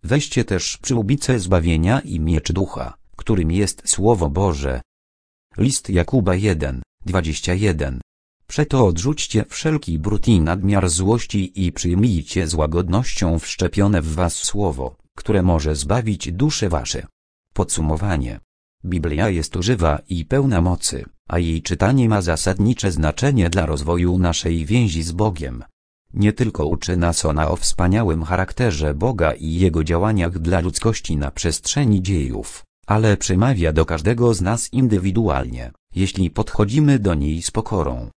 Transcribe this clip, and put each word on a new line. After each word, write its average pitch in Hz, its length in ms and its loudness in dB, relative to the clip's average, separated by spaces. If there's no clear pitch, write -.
Weźcie 123 420 0
też - 320 -4
przyłbicę 123 640 0
zbawienia 87 600 2
i - 200 -6
miecz 80 320 0
ducha, - 420 -4
którym 87 360 0
jest 98 380 -2
Słowo 92 400 2
Boże. 69 500 -2
List 127 320 0
Jakuba 92 440 2
jeden, 73 480 -2
dwadzieścia 90 480 -2
jeden. 73 460 -2
Przeto 135 400 2
odrzućcie 104 600 0
wszelki 147 500 -2
brud 101 300 0
i 101 120 8
nadmiar 92 480 2
złości 95 800 0
i 85 60 0
przyjmijcie 90 760 0
z 82 60 -2
łagodnością 82 840 0
wszczepione 101 640 0
w 78 120 -4
was 87 200 0
słowo, 73 600 -4
które 101 260 0
może 78 340 2
zbawić 95 560 -2
dusze 110 360 0
wasze. 65 380 -4
Podsumowanie. 78 840 -2
Biblia 87 440 -2
jest 85 320 -2
żywa 85 380 0
i 85 160 -4
pełna 135 360 2
mocy, 85 440 -2
a 87 100 -2
jej 82 240 0
czytanie 113 460 2
ma 104 140 2
zasadnicze 98 680 0
znaczenie 85 580 2
dla 87 160 0
rozwoju 85 520 0
naszej 85 460 0
więzi 98 380 0
z 82 100 -6
Bogiem. 80 520 -4
Nie 107 180 4
tylko 104 340 0
uczy 90 300 -2
nas 85 280 2
ona 76 260 0
o 82 60 0
wspaniałym 90 680 2
charakterze 80 720 -2
Boga 85 380 0
i 80 220 -6
Jego 82 300 2
działaniach 87 540 0
dla 82 220 0
ludzkości 87 560 -2
na 71 140 -2
przestrzeni 101 720 0
dziejów, 82 640 -4
ale 107 300 4
przemawia 95 560 2
do 80 120 4
każdego 110 500 0
z 82 60 -4
nas 110 320 -2
indywidualnie, 101 1000 0
jeśli 92 360 0
podchodzimy 127 680 2
do 95 160 0
niej 78 280 -2
z - 80 -6
pokorą. 65 600 -4